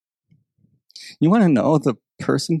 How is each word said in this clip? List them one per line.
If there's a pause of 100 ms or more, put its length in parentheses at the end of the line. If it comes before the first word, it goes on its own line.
(1200)
You
wanna
know
the (260)
person